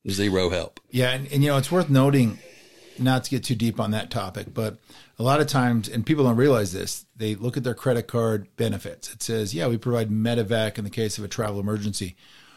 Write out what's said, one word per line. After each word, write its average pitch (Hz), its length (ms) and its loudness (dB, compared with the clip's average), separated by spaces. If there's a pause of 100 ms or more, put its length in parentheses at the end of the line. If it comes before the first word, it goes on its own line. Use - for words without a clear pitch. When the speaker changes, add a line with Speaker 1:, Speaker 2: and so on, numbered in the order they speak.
Speaker 1:
zero 95 420 2
help. 87 300 -4 (100)
Speaker 2:
Yeah. 123 220 2
And, 135 200 -6
and, 143 100 4
you 147 80 4
know, 139 60 2
it's 135 160 0
worth 175 180 2
noting, 131 480 6 (600)
not 131 260 2
to - 60 -10
get 123 140 -2
too 127 120 -2
deep 113 240 0
on 110 120 -2
that 107 180 -4
topic, 98 440 -8
but 110 240 -4 (400)
a 113 40 -4
lot 139 180 4
of 147 60 2
times, 123 420 0
and 113 160 -4
people 147 200 4
don't 120 120 4
realize 117 360 4
this, - 340 -8 (100)
they 107 180 -2
look 120 220 -6
at 123 80 -4
their 120 100 -2
credit 120 320 0
card 110 500 -2
benefits. - 560 -4
It - 100 -14
says, 110 320 -4
"Yeah, 160 120 -2
we 117 120 0
provide 113 320 0
medevac 110 680 0
in 104 60 -6
the 98 60 -8
case 107 280 -4
of 104 60 -8
a 101 40 -10
travel 104 300 -4
emergency." 104 560 -4 (420)